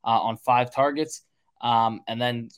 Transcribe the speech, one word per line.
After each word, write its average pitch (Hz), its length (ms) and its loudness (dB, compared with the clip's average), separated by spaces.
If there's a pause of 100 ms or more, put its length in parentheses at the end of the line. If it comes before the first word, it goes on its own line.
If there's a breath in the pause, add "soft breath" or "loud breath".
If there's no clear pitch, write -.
uh, - 40 -12
on 113 300 0
five 123 360 0
targets. 147 480 -2 (400)
Um, 113 460 2
and 113 140 -6
then 120 360 -4